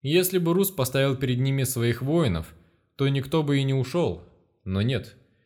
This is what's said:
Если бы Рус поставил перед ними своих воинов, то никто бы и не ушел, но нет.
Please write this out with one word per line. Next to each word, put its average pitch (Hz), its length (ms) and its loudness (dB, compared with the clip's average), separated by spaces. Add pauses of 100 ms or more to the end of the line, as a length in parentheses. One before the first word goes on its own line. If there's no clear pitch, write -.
Если 180 360 2
бы 170 140 2
Рус 190 180 2
поставил 135 460 0
перед 127 220 0
ними 135 240 0
своих 120 400 -2
воинов, 131 500 0 (440)
то 135 120 0
никто 139 340 0
бы 143 160 2
и 139 40 2
не 135 100 0
ушел, 131 520 -2 (400)
но 95 180 -2
нет. 117 340 -4 (300)